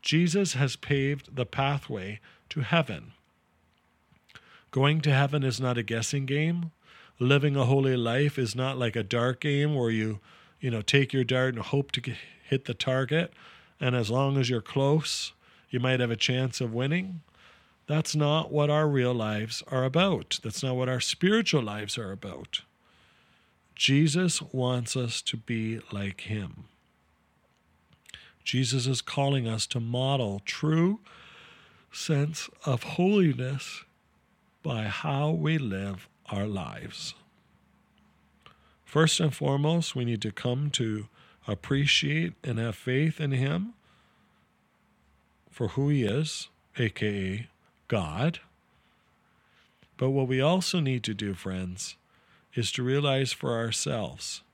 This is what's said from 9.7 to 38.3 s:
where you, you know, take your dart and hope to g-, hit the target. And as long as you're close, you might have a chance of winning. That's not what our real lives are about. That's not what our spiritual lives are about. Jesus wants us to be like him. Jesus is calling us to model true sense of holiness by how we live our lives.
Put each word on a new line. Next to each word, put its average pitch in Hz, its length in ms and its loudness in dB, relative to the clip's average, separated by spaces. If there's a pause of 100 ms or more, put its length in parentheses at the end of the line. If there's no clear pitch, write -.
where 117 160 2
you, 110 300 -2 (400)
you 127 100 -2
know, 113 100 -2
take 139 300 4
your 131 140 2
dart 127 280 2
and 110 100 -6
hope 143 280 0
to 120 100 -6
g-, 120 160 -8 (260)
hit - 220 -2
the 127 80 -4
target. 135 600 0 (460)
And 127 160 2
as 110 140 0
long 139 280 2
as 123 120 2
you're 120 120 0
close, - 720 0 (360)
you 123 100 -2
might 127 200 2
have 120 100 2
a 117 60 0
chance 127 460 0
of 117 120 -2
winning. 165 480 -2 (640)
That's 151 300 0
not 151 360 2
what 147 180 2
our 151 180 4
real 127 260 2
lives 110 540 -2
are 131 160 0
about. 156 580 0
That's 110 220 -6
not 131 120 0
what 127 140 0
our 127 120 0
spiritual 190 600 2
lives 104 360 -6
are 101 140 -6
about. 92 500 -10 (1120)
Jesus 156 680 4
wants 127 540 -2
us 123 280 -4
to - 140 -4
be 113 420 -4 (120)
like 101 300 -6
him. 104 440 -6 (1800)
Jesus 127 440 0
is 127 140 0
calling 139 460 0
us 113 200 -2
to 123 120 -4
model 120 680 -2
true 165 540 2 (920)
sense 151 580 -2 (160)
of 127 180 0
holiness 143 1000 2 (800)
by 117 200 -2
how 143 480 0
we 160 260 2
live 98 500 -4 (200)
our 101 180 -2
lives. 92 720 -8 (1700)